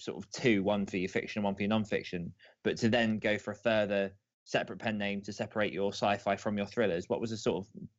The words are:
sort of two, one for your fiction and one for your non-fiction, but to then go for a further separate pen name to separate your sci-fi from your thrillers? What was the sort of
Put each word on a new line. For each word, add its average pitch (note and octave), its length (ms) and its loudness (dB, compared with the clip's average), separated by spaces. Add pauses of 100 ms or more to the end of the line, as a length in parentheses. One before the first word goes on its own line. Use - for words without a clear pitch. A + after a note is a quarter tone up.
sort - 160 -8
of G2 140 -12
two, G#2+ 320 4
one G2+ 240 2
for G2+ 100 -4
your F#2 140 0
fiction - 300 -4
and G2+ 40 0
one G2 100 0
for - 80 -6
your G2+ 60 0
non-fiction, G#2 640 -2 (320)
but E2 140 0
to A#2 100 2
then A2 300 4
go G#2 180 2
for G2+ 140 -6
a G#2 60 -6
further G2+ 560 2 (320)
separate G#2 340 -2
pen A2 180 -2
name G2+ 260 -2
to G#2 120 -8
separate G#2 380 -2
your G2 200 0
sci-fi G2+ 440 2
from G#2 200 -2
your G2+ 100 0
thrillers? F#2 440 0
What D#2+ 100 0
was A2+ 100 -2
the A2+ 60 -4
sort G2 300 -2
of - 40 -20 (280)